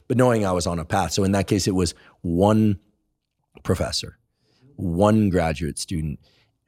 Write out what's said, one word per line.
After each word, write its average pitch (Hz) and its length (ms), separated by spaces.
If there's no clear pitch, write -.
but 117 100
knowing 117 300
I 92 60
was 87 140
on 87 120
a 80 60
path. 92 280
So 101 120
in 95 80
that 98 160
case, 101 180
it 104 80
was 92 200
one 101 580
professor, - 540
one 101 540
graduate 80 480
student, 78 420